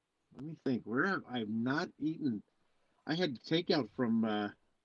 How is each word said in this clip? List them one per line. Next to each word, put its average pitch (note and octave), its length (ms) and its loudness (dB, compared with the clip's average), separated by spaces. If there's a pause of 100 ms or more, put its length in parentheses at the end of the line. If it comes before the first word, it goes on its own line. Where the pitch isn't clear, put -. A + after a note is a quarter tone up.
(360)
Let C3 80 -14
me D#3+ 200 -10
think. B2+ 200 2
Where B2+ 220 2
have F#3 160 0 (100)
I A#2+ 160 -2
not C3 400 0 (100)
eaten? C#3 440 -2 (640)
I D#3 80 -2
had D#3+ 240 0 (100)
takeout D#3+ 480 2
from, A2+ 280 2
uh, G#2 240 0 (360)